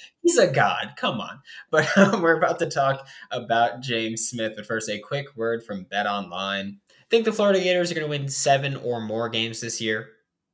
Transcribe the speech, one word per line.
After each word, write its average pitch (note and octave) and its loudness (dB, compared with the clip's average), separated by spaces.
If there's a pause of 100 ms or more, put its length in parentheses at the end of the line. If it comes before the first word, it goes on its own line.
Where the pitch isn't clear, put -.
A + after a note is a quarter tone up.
(220)
He's E4+ 4
a G3+ 6
god. A#2 2
Come D3+ -4
on. F2+ -10 (320)
But, D#3 4
<laughs> - 4
um, G3 6
we're E3 4
about E3 0
to D#3 0
talk C3+ 0 (240)
about A#2 0
James A2+ -2
Smith, A2 -4
but G#2 -14
first, A2 -4
a G2+ -4
quick C#3 -6 (100)
word A2+ -2
from F#2+ -10
BetOnline. G2 -4 (320)
Think A3+ 4
the G#3+ 0
Florida G3+ 4
Gators F3+ 2
are E3 -4
gonna D#3 -4
win C#3+ -4
seven C#3 2
or A#2 -4
more A2 -2
games A2+ -2
this A#2 -4
year? A2 -2 (440)